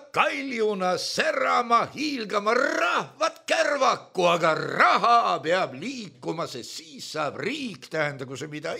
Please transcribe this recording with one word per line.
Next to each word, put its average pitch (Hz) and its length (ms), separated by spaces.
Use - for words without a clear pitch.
kaljuna, 226 920
särama, 254 840
hiilgama, 220 640
rahvat 320 880
kärvaku, 277 800
aga 170 320
raha 226 880
peab 160 320
liikuma, 170 720
sest - 320
siis - 320
saab 147 320
riik, 247 480
tähendagu 139 480
see 156 80
mida 151 320